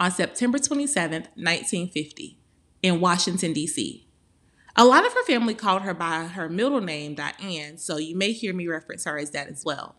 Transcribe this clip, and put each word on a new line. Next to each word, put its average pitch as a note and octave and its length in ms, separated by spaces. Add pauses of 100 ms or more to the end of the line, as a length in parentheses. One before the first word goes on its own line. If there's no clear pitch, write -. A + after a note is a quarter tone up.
on F3+ 100
September A#3+ 480
twenty-seventh, F#3+ 800
nineteen F3 540
fifty, - 480 (440)
in F3 180
Washington, F3+ 520
D D3+ 140
C. - 420 (680)
A A3+ 80
lot C#4 200
of B4 80
her B4 120
family A#3 300
called G3 280
her G3 100
by E3 320
her F3 240
middle A#3 320
name, D3+ 340
Diane, D#3 640
so E3 220
you D#3+ 180
may G3+ 160
hear G#3+ 220
me F3 120
reference - 380
her D3+ 140
as D3 140
that C#3+ 160
as C#3+ 180
well. - 320